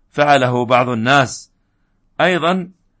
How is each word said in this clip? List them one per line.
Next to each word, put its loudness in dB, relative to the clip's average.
فعله 0
بعض 0
الناس. -2
أيضا -2